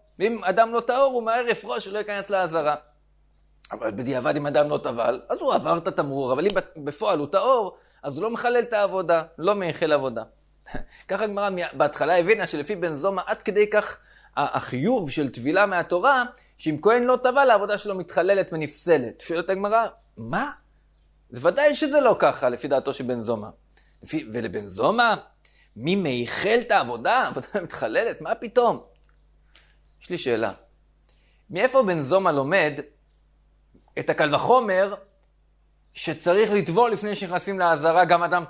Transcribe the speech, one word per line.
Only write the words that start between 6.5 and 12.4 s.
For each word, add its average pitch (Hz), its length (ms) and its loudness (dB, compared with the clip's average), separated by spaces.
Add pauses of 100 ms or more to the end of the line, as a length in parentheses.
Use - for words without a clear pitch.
בפועל 160 360 -2
הוא 143 80 -4
טהור, 226 500 0 (280)
אז 139 100 -8
הוא 165 80 -6
לא 226 60 -4
מחלל 240 300 0
את 233 140 -2
העבודה, 180 500 2 (140)
לא 190 180 0
מייחל 170 360 -2
עבודה. 131 320 0 (420)
<laughs> - 420 -12
ככה 196 160 -2
הגמרא 202 260 -2
מי-, 175 140 -4 (100)
בהתחלה 147 460 2
הבינה 190 280 2